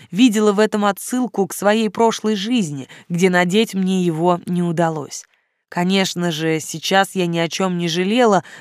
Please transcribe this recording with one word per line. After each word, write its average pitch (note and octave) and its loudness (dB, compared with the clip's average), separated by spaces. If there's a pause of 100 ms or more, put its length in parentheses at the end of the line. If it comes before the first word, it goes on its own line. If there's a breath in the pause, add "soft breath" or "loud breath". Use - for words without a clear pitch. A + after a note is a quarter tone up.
видела G#3+ 4
в G3 0
этом G#3 2
отсылку G3+ -2
к - -8
своей G#3+ 2
прошлой A3 0
жизни, F#3+ -4 (200 loud breath)
где F3 2
надеть F3+ 2
мне F#3+ 0
его F3 2
не F3 -2
удалось. D#3+ -4 (460)
Конечно F3 -2
же, D#3+ -2
сейчас F#3+ -2
я F3+ -2
ни E3+ -2
о E3+ 0
чём F#3 -2
не E3+ -2
жалела, G3 2 (180 loud breath)